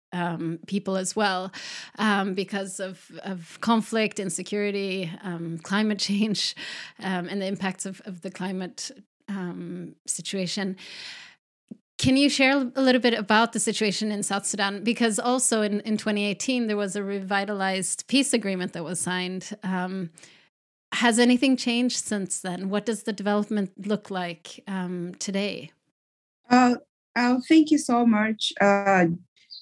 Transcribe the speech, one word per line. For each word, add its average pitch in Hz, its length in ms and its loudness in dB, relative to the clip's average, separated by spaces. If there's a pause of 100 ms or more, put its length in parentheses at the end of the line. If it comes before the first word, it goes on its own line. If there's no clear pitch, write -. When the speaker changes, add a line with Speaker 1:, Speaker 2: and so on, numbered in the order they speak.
(120)
Speaker 1:
um, 165 560 -4
people 196 280 -2
as 185 200 -4
well, 190 340 0 (480)
um, 202 360 2
because 196 440 -6
of, 190 320 -10 (140)
of 180 360 -10
conflict, 220 600 0
insecurity, 196 880 -4 (140)
um, 165 340 -6
climate 208 400 0
<laughs> - 100 -4
change, 202 460 0 (480)
um, 185 260 -4
and 196 140 -4
the 185 40 -4
impacts 190 380 -4
of, 190 220 -12
of 180 140 -12
the 185 100 -10
climate, 185 640 -8 (360)
um, 175 680 -8 (100)
situation. 190 680 -6 (1200)
Can 262 180 4
you 285 120 6
share 269 480 2
a 269 40 0
little 254 200 6
bit 233 140 4
about 220 400 4
the 226 40 -2
situation 214 540 -2
in 202 100 -4
South 202 240 -4
Sudan? 202 380 -2
Because 226 340 0
also 247 440 2
in, 208 180 0
in 214 160 -2
twenty 208 280 -2
eighteen, 220 440 -2
there 214 80 -2
was 202 180 -2
a 208 80 -4
revitalized 196 1040 -2
peace 269 260 2
agreement 190 420 -2
that 170 100 -6
was 165 160 -6
signed. 180 640 -4
Um, 185 460 -4 (840)
has 233 260 4
anything 247 380 6
changed 240 480 -2
since 196 360 -4
then? 180 280 -6
What 202 180 -2
does 220 160 -4
the 220 100 -4
development 208 600 0 (120)
look 208 280 -2
like, 175 560 -8
um, 180 500 -6
today? 196 540 -4 (760)
Speaker 2:
Uh, 247 280 8 (400)
uh, 247 320 4
thank 311 240 8
you 285 60 6
so 240 280 4
much. 214 540 2
Uh, 196 460 6 (560)